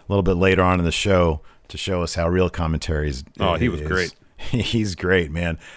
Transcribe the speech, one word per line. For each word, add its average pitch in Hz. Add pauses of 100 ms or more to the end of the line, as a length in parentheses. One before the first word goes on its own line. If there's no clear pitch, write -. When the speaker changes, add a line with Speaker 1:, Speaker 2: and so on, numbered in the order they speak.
Speaker 1:
a 98
little 101
bit 95
later 92
on 90
in 85
the 82
show 87 (280)
to -
show 90
us 82
how 85
real 90
commentary 80
is. 67 (160)
Speaker 2:
Oh, 95
he 98
was 82
Speaker 1:
is. 76
Speaker 2:
great. 87 (120)
Speaker 1:
<laughs> -
He's 107
great, 90
man. 85 (180)